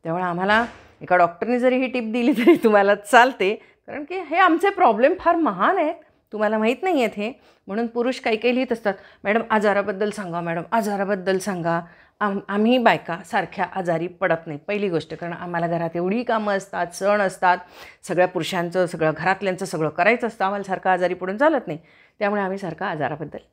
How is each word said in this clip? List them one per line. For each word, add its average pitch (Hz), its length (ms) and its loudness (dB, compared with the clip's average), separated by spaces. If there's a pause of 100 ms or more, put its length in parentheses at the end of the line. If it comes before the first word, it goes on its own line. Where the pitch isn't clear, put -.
त्यामुळे 170 200 -4
आम्हाला 190 420 0 (360)
एका - 140 2
डॉक्टरने 196 440 2
जरी 247 180 2
ही 262 100 0
टिप 254 160 -4
दिली 240 280 0
तरी 247 320 6
तुम्हाला 202 320 6
चालते, 233 600 4 (320)
कारण 277 160 -10
की 359 160 -8
हे 320 180 -4
आमचे 359 320 4
प्रॉब्लेम 285 500 4
फार 339 160 2
महान 269 420 0
आहेत, 302 180 -2 (360)
तुम्हाला 214 260 0
माहीत 220 240 0
नाही 349 220 0
आहेत 208 140 -2
हे. 214 160 -6 (340)
म्हणून 226 200 -4
पुरुष 240 320 -2
काही 226 180 -2
काही 240 180 0
लिहित 254 160 -2
असतात, 214 220 -2 (300)
"मॅडम, 214 260 2
आजाराबद्दल 202 600 0
सांगा, 180 320 -6
मॅडम, 170 200 -4 (100)
आजाराबद्दल 196 680 -2
सांगा." 170 440 -2 (380)
आम-, 196 280 -2
आम्ही 214 300 2
बायका 180 480 2
सारख्या 190 400 -4 (100)
आजारी 175 320 -2
पडत 170 400 -2
नाही, 147 200 -8
पहिली 202 220 -2
गोष्ट, 160 240 -4
कारण 170 200 -10
आम्हाला 170 340 -4
घरात 165 280 -2
एवढी 190 280 -2
कामं 214 340 -2
असतात, 180 300 -6
सण 202 340 0
असतात, 180 360 2 (460)
सगळ्या 180 240 2
पुरुषांचं, 175 580 -2
सगळं 160 320 0
घरातल्यांचं 190 480 -2
सगळं 160 240 -2
करायचं 220 380 0
असतं, 196 180 -4
आम्हाला 202 180 -4
सारखं 190 260 -4
आजारी 180 240 2
पडून 185 240 -6
चालत 285 300 2
नाही, 156 120 -8 (400)
त्यामुळे 208 220 0
आम्ही 190 160 -4
सारखं 190 280 -8
आजाराबद्दल 147 540 -6 (140)